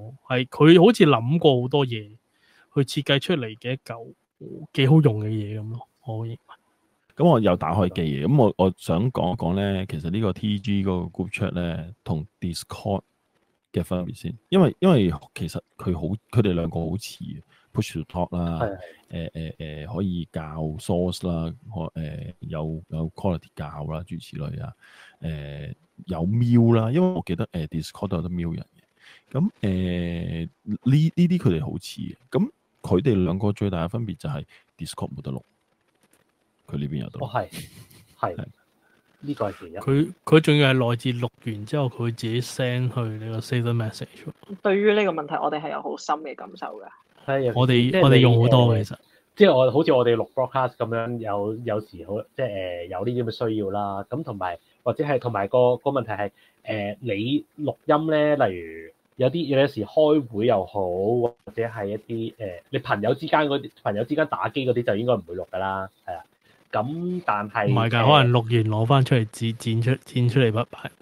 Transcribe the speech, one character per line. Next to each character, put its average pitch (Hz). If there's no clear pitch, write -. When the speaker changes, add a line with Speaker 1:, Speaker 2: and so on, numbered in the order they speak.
Speaker 1:
係， 127
佢 165
好 240
似 196
諗 131
過 135
好 127
多 143
嘢， 110
去 143
設 139
計 139
出 185
嚟 110
嘅 123
一 135
嚿 117
幾 135
好 156
用 107
嘅 107
嘢 107
咁 110
咯， 120
我 113
認 117
為。 117
Speaker 2:
咁 -
我 147
又 95
打 80
開 92
機 90
嘅， 73
咁 135
我， 110
我 92
想 98
講 85
一 -
講 87
呢， 98
其 78
實 82
呢 98
個 101
T 104
G 101
嗰 90
個 90
group -
chat 95
呢， 82
同 78
Discord 95
嘅 90
分 90
別 -
先。 85
因 185
為， 170
因 185
為 104
其 85
實 -
佢 92
好， 78
佢 117
哋 101
兩 85
個 82
好 82
似 -
嘅， -
push -
to 80
talk 87
啦， 85
Speaker 3:
係。 101
Speaker 2:
呃， 85
呃， 80
呃， 76
可 90
以 87
校 80
source 90
啦， 82
可-， 82
呃， 78
有， 80
有 80
quality -
校 76
啦， 80
諸 85
如 80
此 -
類 73
啊， -
呃， 73
有 82
mute 117
啦， 113
因 156
為 185
我 180
記 90
得， 95
呃， 80
Discord 85
都 92
有 80
得 87
mute 85
人 -
嘅。 131
咁， 196
呃， 101
呢， 147
呢 175
啲 180
佢 151
哋 85
好 -
似 -
嘅。 -
咁 202
佢 90
哋 107
兩 90
個 104
最 104
大 85
嘅 87
分 117
別 90
就 -
係 71
Discord -
冇 71
得 69
錄， 65
佢 -
呢 71
邊 73
有 -
得 -
錄。 131
Speaker 3:
哦， 117
係， 107
係。 92
Speaker 2:
係。 -
Speaker 3:
呢 143
個 104
係 -
其 92
一。 82
Speaker 1:
佢， 139
佢 156
仲 151
要 135
係 127
內 120
置 127
錄 120
完 104
之 151
後， 139
佢 117
會 120
自 113
己 117
send 123
去 127
你 113
個 113
save 120
message。 113
Speaker 4:
對 202
於 208
呢 208
個 180
問 151
題， 156
我 -
哋 151
係 151
有 143
好 147
深 151
嘅 151
感 -
受 -
㗎。 95
Speaker 3:
係， 139
尤 131
其 120
是 120
Speaker 1:
我 127
哋， 123
Speaker 3:
即 -
係 190
你， 180
Speaker 1:
我 139
哋 131
用 120
好 120
多 120
嘅， 113
Speaker 3:
呃， 104
Speaker 1:
其 -
實。 -
Speaker 3:
即 208
係 170
我， 127
好 147
似 160
我 123
哋 117
錄 110
broadcast 127
咁 117
樣， 117
有， 104
有 107
時 87
好， 104
即 139
係， -
呃， 90
有 92
呢 123
啲 123
咁 113
嘅 117
需 110
要 101
啦。 101
咁 147
同 113
埋， 90
或 117
者 156
係， 147
同 123
埋 98
個， 123
個 -
問 139
題 110
係， 101
呃， 104
你 120
錄 143
音 156
呢， 147
例 92
如 82
有 131
啲， 165
有 139
時 107
開 151
會 110
又 104
好， 101
或 117
者 113
係 110
一 104
啲， 113
呃， 110
你 139
朋 107
友 117
之 160
間 151
嗰 143
啲， 143
朋 107
友 110
之 151
間 156
打 101
機 131
嗰 123
啲 120
就 117
應 113
該 123
唔 101
會 87
錄 90
㗎 92
啦， 95
係 87
啊。 82
咁 170
但 104
係， 107
Speaker 1:
唔 123
係 117
㗎， 117
Speaker 3:
呃， 117
Speaker 1:
可 143
能 120
錄 123
完 113
攞 113
返 135
出 131
嚟 113
剪， 113
剪 117
出， 127
剪 123
出 123
嚟 117
擺， 113
擺， -